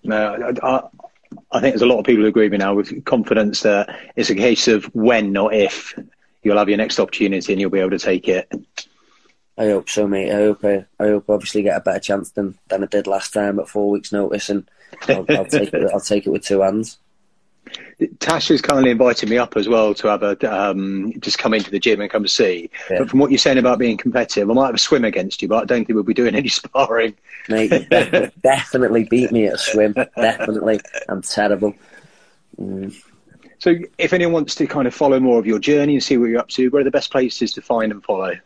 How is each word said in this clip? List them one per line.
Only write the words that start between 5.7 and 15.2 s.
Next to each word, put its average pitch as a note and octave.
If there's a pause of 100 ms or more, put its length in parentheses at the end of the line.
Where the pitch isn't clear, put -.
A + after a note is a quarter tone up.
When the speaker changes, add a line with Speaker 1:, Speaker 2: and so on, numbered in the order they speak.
Speaker 1:
you'll G#2
have G2+
your G#2
next -
opportunity G2
and F#2+
you'll F#2+
be F#2+
able F#2
to F#2+
take F#2
it. F#2 (1040)
Speaker 2:
I A2
hope G2
so, G#2
mate. G2
I G#2
hope G#2
I, G2 (140)
I G#2+
hope G#2
I G#2
obviously G#2
get G#2
a G2+
better F#2+
chance -
than, G2 (100)
than G2
I F#2
did G2+
last G2
time G2+
at -
four G2+
weeks' G2+
notice, G2+
and G2+ (380)
I'll, F#3